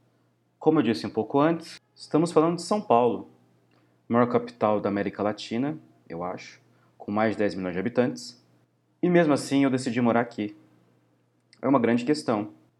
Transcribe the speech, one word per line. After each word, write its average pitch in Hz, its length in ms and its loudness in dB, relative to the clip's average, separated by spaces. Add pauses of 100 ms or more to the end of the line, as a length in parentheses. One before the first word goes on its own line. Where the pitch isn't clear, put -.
(600)
como 156 200 4
eu 139 40 2
disse 110 220 -2
um 107 60 -8
pouco 113 280 -2
antes, 165 400 0 (160)
estamos 170 380 -2
falando 165 240 2
de 175 60 -10
São 214 180 -2
Paulo, 117 480 2 (800)
maior 120 180 2
capital 110 540 -2
da 104 80 -2
América 101 340 -4
Latina, 117 540 -6 (320)
eu 85 140 -10
acho, - 360 -12 (380)
com - 140 -12
mais 107 220 0
de 95 40 -6
dez 104 160 0
milhões 92 200 -6
de 87 60 -4
habitantes. - 640 -4 (580)
E 170 60 2
mesmo 170 240 4
assim 135 320 2
eu 139 60 4
decidi 127 320 -2
morar 117 200 4
aqui. 104 360 -8 (1040)
É 127 60 -2
uma 135 120 4
grande 120 240 2
questão. 127 460 -2 (300)